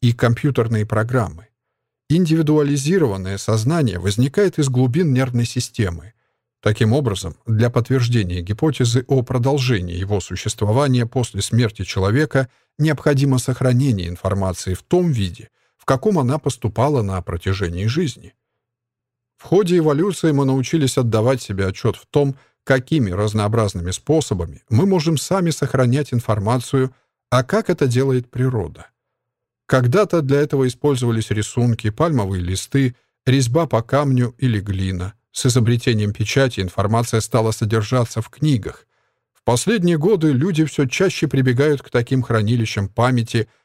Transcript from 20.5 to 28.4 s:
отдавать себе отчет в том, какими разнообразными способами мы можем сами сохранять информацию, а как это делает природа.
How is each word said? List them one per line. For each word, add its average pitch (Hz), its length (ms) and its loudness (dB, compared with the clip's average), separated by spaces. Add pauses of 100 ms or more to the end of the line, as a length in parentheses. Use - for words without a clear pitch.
отдавать 120 460 0
себе 95 240 -4
отчет 98 280 -4
в - 120 -20
том, 139 280 0 (280)
какими 131 480 0
разнообразными 104 800 -2
способами 104 760 -2
мы 131 200 2
можем 165 280 2
сами 175 360 0
сохранять 135 600 0
информацию, 120 800 0 (380)
а 127 140 2
как 208 260 -2
это 269 160 2
делает 127 460 0
природа. 120 560 -4 (800)